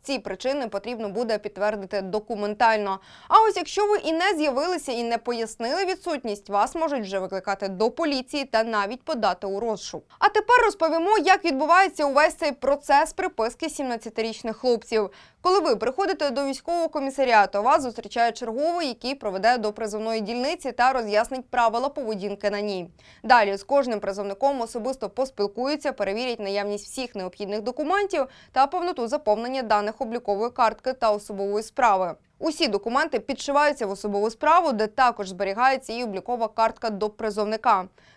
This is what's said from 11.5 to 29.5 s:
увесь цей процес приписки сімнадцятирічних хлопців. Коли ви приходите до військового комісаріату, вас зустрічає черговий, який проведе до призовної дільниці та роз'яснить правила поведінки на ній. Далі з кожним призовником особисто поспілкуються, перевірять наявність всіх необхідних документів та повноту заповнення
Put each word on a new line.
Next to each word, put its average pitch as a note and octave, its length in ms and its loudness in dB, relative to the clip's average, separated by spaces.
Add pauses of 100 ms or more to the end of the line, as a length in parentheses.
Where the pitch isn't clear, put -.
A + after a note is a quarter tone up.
увесь D4 280 4
цей D4+ 180 -2
процес C#4+ 640 2
приписки D#4+ 560 -4
сімнадцятирічних A3+ 880 -6
хлопців. A3 520 0 (320)
Коли F#4 180 4
ви C4+ 160 2
приходите C#4+ 540 0
до C#4 160 -2
військового D#4+ 440 -2
комісаріату, B3 720 2
вас D4 180 4
зустрічає A#3 500 -2
черговий, C#4+ 560 -2
який B3+ 280 -6
проведе A3+ 420 2
до G#3+ 160 -2
призовної A3 480 -4
дільниці B3 500 -4
та B3 220 2
роз'яснить A#3+ 560 0
правила A#3+ 400 2
поведінки G#3 600 -4
на G3+ 120 -4
ній. F#3 280 -6 (340)
Далі G#3+ 340 6
з G3 60 -10
кожним B3 360 2
призовником G3+ 600 -2
особисто A#3 480 -6
поспілкуються, C4 840 -4
перевірять A3 460 -4
наявність G3+ 460 -4
всіх B3 300 -10
необхідних G3 460 -6
документів D4+ 640 -2 (260)
та C4+ 160 4
повноту F4 400 -4
заповнення B3 540 -2